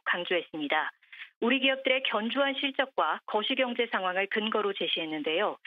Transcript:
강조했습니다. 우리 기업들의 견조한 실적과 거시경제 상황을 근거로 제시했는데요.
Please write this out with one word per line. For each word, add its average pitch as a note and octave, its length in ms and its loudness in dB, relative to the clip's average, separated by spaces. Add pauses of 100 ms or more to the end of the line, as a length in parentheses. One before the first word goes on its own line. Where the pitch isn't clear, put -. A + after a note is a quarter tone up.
강조했습니다. D#3 840 0 (480)
우리 B3 200 4
기업들의 C4 440 2
견조한 B3+ 520 0
실적과 C4 680 -2
거시경제 A#3+ 680 0
상황을 F#3+ 360 0
근거로 G#3+ 460 0
제시했는데요. D#3+ 920 0